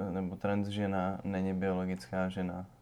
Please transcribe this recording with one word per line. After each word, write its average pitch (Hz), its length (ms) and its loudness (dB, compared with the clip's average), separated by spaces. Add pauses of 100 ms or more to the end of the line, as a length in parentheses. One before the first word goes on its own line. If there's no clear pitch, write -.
(100)
nebo 92 260 0
transžena 101 880 0
není 95 300 0
biologická 92 760 0
žena 92 380 -4 (160)